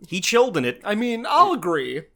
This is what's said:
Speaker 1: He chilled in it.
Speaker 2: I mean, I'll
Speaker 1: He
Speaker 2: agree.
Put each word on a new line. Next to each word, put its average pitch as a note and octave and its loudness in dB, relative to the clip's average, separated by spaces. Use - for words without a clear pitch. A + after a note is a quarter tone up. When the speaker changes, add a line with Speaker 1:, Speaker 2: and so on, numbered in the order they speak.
Speaker 1:
He F#3+ -8
chilled A#3 2
in C3 0
it. B2 -4
Speaker 2:
I G#3 -2
mean, A#3 -4
I'll F4 4
Speaker 1:
He E4+ 0
Speaker 2:
agree. D3+ -4